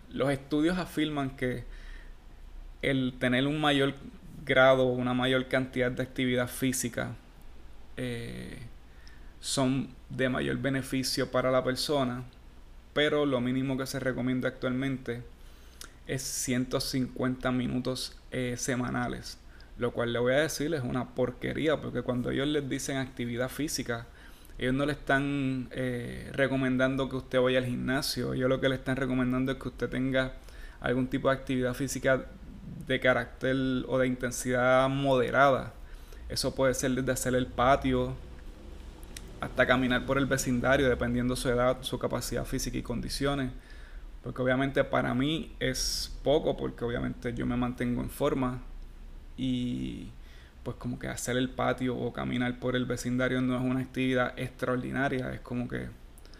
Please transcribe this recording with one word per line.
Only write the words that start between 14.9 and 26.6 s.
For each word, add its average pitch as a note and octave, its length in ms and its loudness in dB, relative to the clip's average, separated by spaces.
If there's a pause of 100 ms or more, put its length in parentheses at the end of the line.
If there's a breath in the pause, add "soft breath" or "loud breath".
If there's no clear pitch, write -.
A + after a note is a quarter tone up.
es C3+ 160 -2
ciento B2+ 580 0
cincuenta B2+ 720 -2
minutos, B2+ 640 -2 (140)
eh, B2+ 260 -2
semanales, B2 840 -2 (380 loud breath)
lo A#2+ 160 0
cual A#2+ 200 0
le A#2 80 0
voy B2 140 4
a C#3 40 6
decir D3+ 340 0
es D3 100 -2
una B2 320 -4
porquería, B2+ 640 0
porque B2 220 -4
cuando B2 280 -2
ellos C3 160 0
les D3 220 0
dicen C3+ 280 -4
actividad B2 520 -2
física, A#2+ 580 -4 (500 loud breath)
ellos B2+ 180 2
no C#3+ 120 2
le D3 60 0
están, C#3 800 0
eh, B2 600 -4
recomendando C3 760 2